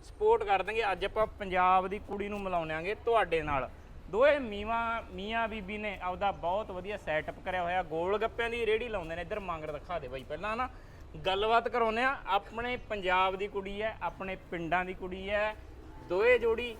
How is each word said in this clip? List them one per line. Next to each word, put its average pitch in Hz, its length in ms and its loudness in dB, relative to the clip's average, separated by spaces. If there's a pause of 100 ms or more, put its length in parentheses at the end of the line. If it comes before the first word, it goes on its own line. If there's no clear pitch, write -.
ਸਪੋਰਟ 214 400 4
ਕਰ 196 200 2
ਦਾਂਗੇ। 214 280 0
ਅੱਜ 185 140 0
ਆਪਾਂ 214 220 2
ਪੰਜਾਬ 185 600 4
ਦੀ 202 120 -2
ਕੁੜੀ 202 300 -6
ਨੂੰ 208 120 -4
ਮਿਲਾਉਣਾਂਗੇ 175 540 -2
ਤੁਹਾਡੇ 185 460 4
ਨਾਲ। 143 280 0 (400)
ਦੋਏ 277 300 6
ਮੀਆਂ, 226 760 -4
ਮੀਆਂ 220 340 -2
ਬੀਬੀ 214 300 -6
ਨੇ 208 240 -6
ਆਪਦਾ 180 300 0
ਬਹੁਤ 180 400 -2
ਵਧੀਆ 190 260 -6
ਸੈਟਅਪ 156 380 -2 (100)
ਕਰਿਆ 185 180 -2
ਹੋਇਆ। 180 200 0
ਗੋਲ 170 340 0
ਗੱਪਿਆਂ 226 320 -2
ਦੀ 233 160 -2
ਰੇਹੜੀ 220 240 2
ਲਾਉਂਦੇ 165 260 -4
ਨੇ। 175 60 -6
ਇੱਧਰ 180 180 -6
ਮੰਗਰ 160 320 -6
ਦਿਖਾ 160 280 -6
ਦੇ 135 80 -10
ਬਾਈ 131 160 -8
ਪਹਿਲਾਂ 196 340 -4
ਨਾ, 254 120 -2 (560)
ਗੱਲਬਾਤ 220 420 4
ਕਰਾਉਂਦੇ 226 360 2
ਆ। 269 140 2 (100)
ਆਪਣੇ 233 500 0
ਪੰਜਾਬ 190 580 2
ਦੀ 196 120 -2
ਕੁੜੀ 202 340 -4
ਹੈ, 220 200 -2
ਆਪਣੇ 190 360 -4 (140)
ਪਿੰਡਾਂ 170 340 0
ਦੀ 185 80 -6
ਕੁੜੀ 190 360 -6
ਹੈ, 214 260 0 (540)
ਦੋਏ 220 280 6
ਜੋੜੀ 226 420 0